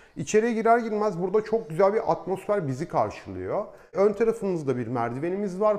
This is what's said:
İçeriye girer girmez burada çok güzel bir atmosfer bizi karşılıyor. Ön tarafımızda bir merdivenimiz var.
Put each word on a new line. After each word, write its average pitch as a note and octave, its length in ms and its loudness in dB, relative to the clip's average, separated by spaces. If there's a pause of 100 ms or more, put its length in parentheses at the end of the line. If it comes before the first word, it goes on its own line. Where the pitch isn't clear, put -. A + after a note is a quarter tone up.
(160)
İçeriye G#3+ 360 2
girer A3+ 260 4
girmez G#3+ 440 -2
burada G3+ 220 0
çok F3+ 260 -2
güzel F#3+ 240 4
bir F#3+ 180 0
atmosfer F3+ 560 -2
bizi C3 200 -4
karşılıyor. G#2 760 -2 (280)
Ön G3 200 4
tarafımızda G3 640 0
bir B2 100 -4
merdivenimiz D#3+ 760 -4
var. G#3+ 180 2